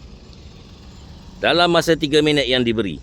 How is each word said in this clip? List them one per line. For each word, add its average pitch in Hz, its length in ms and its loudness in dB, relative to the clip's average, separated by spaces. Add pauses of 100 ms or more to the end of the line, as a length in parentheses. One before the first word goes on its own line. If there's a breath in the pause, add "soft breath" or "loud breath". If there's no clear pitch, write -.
(1400)
Dalam 170 320 2
masa 165 240 2
tiga 151 240 0
minit 147 320 2
yang 127 160 2
diberi. 101 360 -2